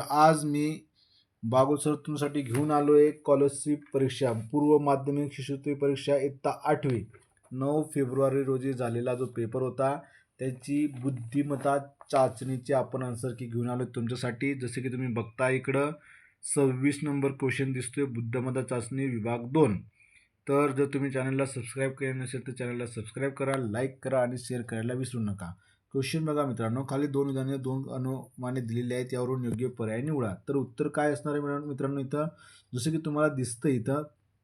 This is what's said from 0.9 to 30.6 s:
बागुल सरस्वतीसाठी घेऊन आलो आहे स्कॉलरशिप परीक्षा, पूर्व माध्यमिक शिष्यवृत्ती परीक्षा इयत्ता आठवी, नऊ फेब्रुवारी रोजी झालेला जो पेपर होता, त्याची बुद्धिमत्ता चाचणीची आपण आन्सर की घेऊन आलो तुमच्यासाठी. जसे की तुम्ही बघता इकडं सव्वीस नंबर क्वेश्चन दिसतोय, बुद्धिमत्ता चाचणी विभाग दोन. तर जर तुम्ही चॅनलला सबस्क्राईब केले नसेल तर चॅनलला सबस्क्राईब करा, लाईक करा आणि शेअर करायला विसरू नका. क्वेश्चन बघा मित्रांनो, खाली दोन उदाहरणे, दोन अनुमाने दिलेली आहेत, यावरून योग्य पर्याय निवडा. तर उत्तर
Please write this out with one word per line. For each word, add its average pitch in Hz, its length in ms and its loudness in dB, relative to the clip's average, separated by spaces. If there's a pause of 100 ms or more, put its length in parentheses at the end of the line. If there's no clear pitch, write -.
बागुल 131 340 4
सरस्वतीसाठी 147 680 -2
घेऊन 135 280 0
आलो 147 240 6
आहे 147 180 8
स्कॉलरशिप 143 680 2 (140)
परीक्षा, 131 380 2
पूर्व 147 520 4
माध्यमिक 143 480 0
शिष्यवृत्ती 139 420 -4
परीक्षा 143 420 2
इयत्ता 139 480 -2
आठवी, 147 400 2 (480)
नऊ 143 300 0
फेब्रुवारी 135 600 2
रोजी 131 280 0
झालेला 123 420 -2
जो 127 120 -2
पेपर 117 360 -4
होता, 135 380 0 (380)
त्याची 139 480 -2
बुद्धिमत्ता 139 920 -2 (320)
चाचणीची 131 600 2
आपण 127 300 0
आन्सर 123 360 -4
की 127 80 -8
घेऊन 120 240 -2
आलो 123 140 -2
तुमच्यासाठी. 123 680 -2
जसे 127 260 -6
की 127 80 -4
तुम्ही 127 200 -4
बघता 117 420 0
इकडं 135 400 2 (640)
सव्वीस 139 480 4
नंबर 139 280 0
क्वेश्चन 135 420 -2
दिसतोय, 131 320 -4
बुद्धिमत्ता 123 580 -2
चाचणी 131 440 -2
विभाग 117 320 -2
दोन. 120 420 4 (680)
तर 143 240 4
जर 135 140 2
तुम्ही 139 240 0
चॅनलला 135 360 0
सबस्क्राईब 131 460 -4
केले 135 200 -4
नसेल 127 340 -8
तर 127 60 -6
चॅनलला 120 340 -6
सबस्क्राईब 117 460 -6
करा, 135 240 -2
लाईक 131 460 -2
करा 127 200 2
आणि 123 160 0
शेअर 123 240 -6
करायला 117 300 -4
विसरू 123 280 -4
नका. 95 320 -4 (400)
क्वेश्चन 139 320 0
बघा 147 220 0
मित्रांनो, 120 420 -2
खाली 139 180 0
दोन 139 220 0
उदाहरणे, 135 280 -2
दोन 131 320 -4
अनुमाने 127 720 -6
दिलेली 120 340 -2
आहेत, 127 180 0
यावरून 127 320 0
योग्य 117 240 0
पर्याय 110 340 -2
निवडा. 135 320 0 (140)
तर 139 60 0
उत्तर 139 340 -2